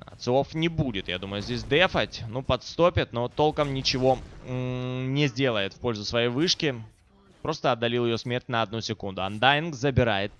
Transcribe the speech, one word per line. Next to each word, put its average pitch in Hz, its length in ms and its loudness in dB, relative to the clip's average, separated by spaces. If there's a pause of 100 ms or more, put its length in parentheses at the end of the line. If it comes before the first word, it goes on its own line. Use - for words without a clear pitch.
Отцов 131 480 0
не 160 140 2
будет, 143 400 -2
я 87 100 -2
думаю, 98 240 -4
здесь 113 220 -6
дефать. 143 640 2
Ну, 123 160 -6
подстопит, 160 680 2
но 120 160 -2
толком 147 460 2
ничего, 131 460 2 (260)
м, 127 720 -4
не 147 100 4
сделает 113 480 2
в - 60 -20
пользу 107 260 -2
своей 120 220 2
вышки. 143 480 0 (680)
Просто 151 300 0
отдалил 120 340 2
ее 117 120 2
смерть 123 320 -4
на 117 120 0
одну 110 200 -4
секунду. 95 420 -4
Undying 135 500 2
забирает 117 680 2